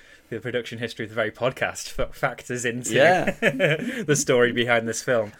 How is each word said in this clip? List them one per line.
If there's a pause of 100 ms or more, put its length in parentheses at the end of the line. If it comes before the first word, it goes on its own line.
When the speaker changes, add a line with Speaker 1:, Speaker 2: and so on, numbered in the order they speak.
Speaker 1:
<laughs>
the
production
history
of
the
very
podcast,
fa-,
factors
into
Speaker 2:
Yeah.
Speaker 1:
<laughs>
the
story
behind
this
film.